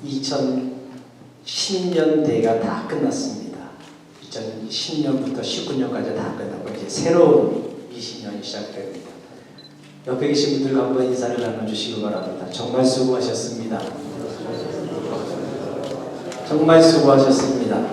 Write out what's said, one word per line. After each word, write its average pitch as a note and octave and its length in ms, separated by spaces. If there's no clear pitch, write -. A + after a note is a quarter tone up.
이천십 C3+ 1900
년대가 D3+ 680
다 - 260
끝났습니다. - 720
이천십 A2+ 840
년부터 - 360
십구 - 360
년까지 - 360
다 - 220
끝나고 - 400
이제 - 120
새로운 E3 760
이십 A#2 360
년이 G#2 160
시작됩니다. - 640
옆에 C3 220
계신 C#3+ 320
분들과 C3 280
한번 B2+ 180
인사를 A#2+ 340
나눠주시기 A2 600
바랍니다. F#2 500
정말 A#2+ 320
수고하셨습니다. A#2 960
정말 D#3 360
수고하셨습니다. C#3 920